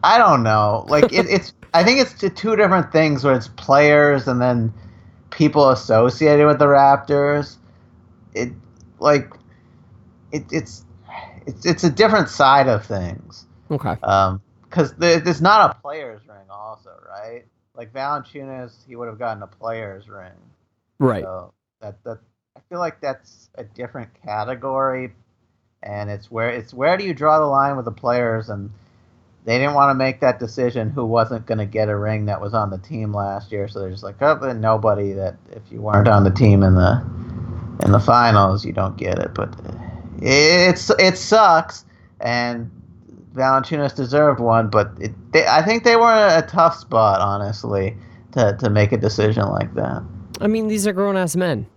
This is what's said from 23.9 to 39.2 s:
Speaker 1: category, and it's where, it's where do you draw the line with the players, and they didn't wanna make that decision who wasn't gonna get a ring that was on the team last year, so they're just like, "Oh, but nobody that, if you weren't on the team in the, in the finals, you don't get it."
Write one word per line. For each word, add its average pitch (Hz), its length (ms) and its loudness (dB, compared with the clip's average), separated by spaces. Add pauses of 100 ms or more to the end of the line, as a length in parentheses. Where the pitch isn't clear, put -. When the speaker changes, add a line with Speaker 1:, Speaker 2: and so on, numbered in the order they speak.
Speaker 1:
category, 127 880 -6 (680)
and 104 280 -10
it's 98 200 -14
where, 113 200 -6
it's 120 220 -12
where 143 240 -2
do 202 80 -8
you 185 100 -6
draw 151 260 2
the 151 60 0
line 139 300 0
with 123 100 -8
the 110 60 -8
players, 117 560 -4
and 101 220 -12 (760)
they 113 140 0
didn't 143 160 -2
wanna 139 200 4
make 131 260 -2
that 123 180 0
decision 117 520 -4
who 139 140 -6
wasn't 113 420 -2
gonna 107 200 -4
get 107 220 -4
a 104 80 -4
ring 104 300 -4
that 104 140 -6
was 104 140 -10
on 107 160 -2
the 95 80 -10
team 107 340 -10
last 101 380 -8
year, 101 160 -6
so 101 140 -12
they're 92 100 -8
just 95 140 -14
like, 101 160 -14
"Oh, 147 160 2
but 127 200 -6
nobody 107 580 0
that, 95 200 -6 (160)
if 107 200 -20
you 113 100 -14
weren't 104 260 2
on 104 160 6
the 95 80 4
team 101 320 6
in 95 140 6
the, 92 280 2 (800)
in 98 60 4
the 104 80 6
finals, 104 680 4
you - 80 -8
don't 95 240 -6
get 92 220 -6
it." - 160 -8